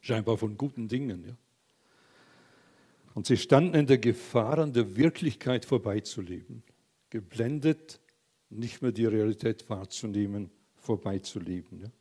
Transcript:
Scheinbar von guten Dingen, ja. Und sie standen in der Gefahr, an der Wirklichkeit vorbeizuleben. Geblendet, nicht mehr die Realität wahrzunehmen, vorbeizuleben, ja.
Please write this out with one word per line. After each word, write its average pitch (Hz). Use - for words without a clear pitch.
Scheinbar 110
von 107
guten 127
Dingen, 113
ja. 120
Und 98
sie 117
standen 160
in 147
der 131
Gefahr, 120
an 151
der 110
Wirklichkeit 135
vorbeizuleben. 104
Geblendet, 131
nicht 110
mehr 127
die 113
Realität 110
wahrzunehmen, 101
vorbeizuleben, 92
ja. 104